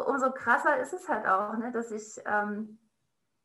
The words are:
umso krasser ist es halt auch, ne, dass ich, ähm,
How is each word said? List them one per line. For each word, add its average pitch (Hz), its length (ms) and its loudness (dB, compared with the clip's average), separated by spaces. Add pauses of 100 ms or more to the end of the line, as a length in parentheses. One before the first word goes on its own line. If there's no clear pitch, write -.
umso 262 260 2
krasser 277 480 4
ist 262 120 -4
es 359 160 -8
halt 262 180 -2
auch, 208 300 2
ne, 247 160 -4
dass 233 180 -4
ich, 214 360 -10
ähm, 208 520 -2 (680)